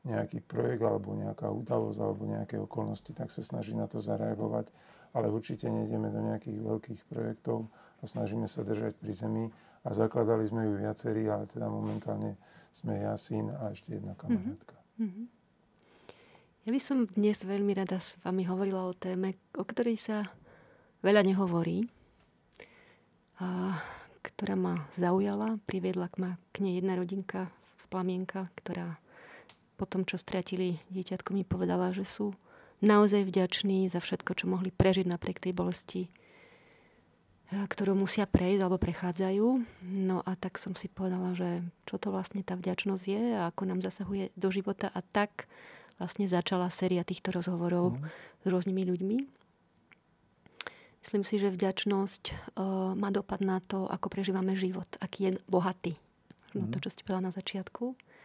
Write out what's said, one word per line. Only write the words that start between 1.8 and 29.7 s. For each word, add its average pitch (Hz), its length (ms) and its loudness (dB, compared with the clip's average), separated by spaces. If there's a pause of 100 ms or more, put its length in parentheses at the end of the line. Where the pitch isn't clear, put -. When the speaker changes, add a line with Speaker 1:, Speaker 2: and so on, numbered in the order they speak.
Speaker 1:
alebo 104 240 -2
nejaké 107 320 -4
okolnosti, 107 560 -6
tak 117 160 -8
sa - 100 -8
snaží 113 320 -6
na 110 140 -2
to 110 160 -6
zareagovať. 110 680 -2 (460)
Ale 113 160 2
určite 117 400 -4
nejdeme 110 400 -2
do 107 80 -4
nejakých 110 400 -4
veľkých 110 480 -4
projektov 113 640 -4 (320)
a - 20 -10
snažíme 110 460 -2
sa 117 160 -4
držať 110 320 -2
pri 107 160 -6
zemi. 110 320 -2 (400)
A 117 80 -2
zakladali 110 480 4
sme 110 240 0
ju 104 80 2
viacerí, 107 560 -2
ale 107 160 -2
teda 110 240 -6
momentálne 107 640 -4 (400)
sme 107 240 -4
ja, 107 160 -2
syn 107 400 -4
a 110 160 -6
ešte - 240 -10
jedna 101 180 -8
Speaker 2:
Mhm. - 60 -14
Speaker 1:
kamarátka. 220 580 -4 (220)
Speaker 2:
Mhm. 214 240 -4 (1400)
Ja 220 80 -4
by 269 80 2
som 269 260 2
dnes 208 380 2
veľmi 202 320 2
rada 190 240 0
s - 240 -2
vami 185 180 0
hovorila 185 480 0
o 180 60 -8
téme, 185 400 -2 (180)
o - 80 -4
ktorej 226 380 0
sa 208 320 -2 (720)
veľa 202 180 10
nehovorí 185 640 4 (1500)
a 185 380 -2 (480)
ktorá 196 320 -2
ma 175 400 0
zaujala. 202 720 2
Priviedla 180 400 -2
k - 100 -10
ma-, 180 220 -2 (100)
k - 140 -2
nej 180 160 2
jedna 185 160 2
rodinka 185 560 -4 (240)
z - 100 -20
Plamienka, 185 680 -2
ktorá 175 400 -6 (800)